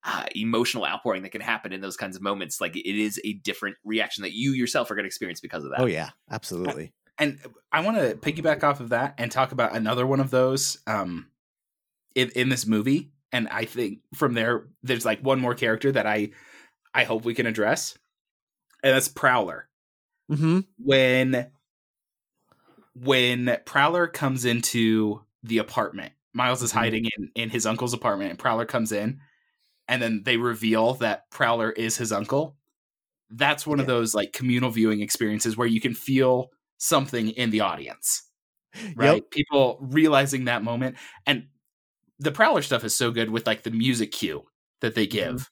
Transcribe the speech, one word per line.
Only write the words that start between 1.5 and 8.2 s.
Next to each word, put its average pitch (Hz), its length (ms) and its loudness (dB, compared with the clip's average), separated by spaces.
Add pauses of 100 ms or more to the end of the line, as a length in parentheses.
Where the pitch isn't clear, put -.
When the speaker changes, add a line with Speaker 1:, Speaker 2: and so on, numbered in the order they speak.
Speaker 1:
in 95 80 -10
those 95 160 -8
kinds 95 180 -8
of 92 60 -14
moments. 98 400 -4
Like, 85 160 -6
it - 80 -8
is 104 400 -2
a 107 80 -4
different 101 500 -6
reaction 107 380 -4
that 92 120 -8
you 127 180 0
yourself 123 400 -2
are 104 40 -6
gonna 101 120 -4
experience 90 340 -10
because 80 220 -10
of 69 80 -10
that. 67 80 -4
Speaker 2:
Oh 131 80 2
yeah, 78 240 -4 (180)
absolutely. 87 640 -8 (240)
Speaker 3:
And 143 220 -4 (320)
I 151 80 2
wanna 175 340 0
piggyback 151 500 -2